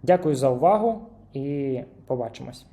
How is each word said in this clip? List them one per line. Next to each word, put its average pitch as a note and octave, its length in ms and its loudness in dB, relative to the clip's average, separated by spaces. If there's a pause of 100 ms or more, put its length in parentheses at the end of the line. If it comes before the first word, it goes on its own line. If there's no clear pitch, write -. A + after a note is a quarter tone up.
Дякую F3 320 2
за C3 140 2
увагу G#3 520 2 (320)
і C#3 460 -4 (260)
побачимось. A#2+ 680 -8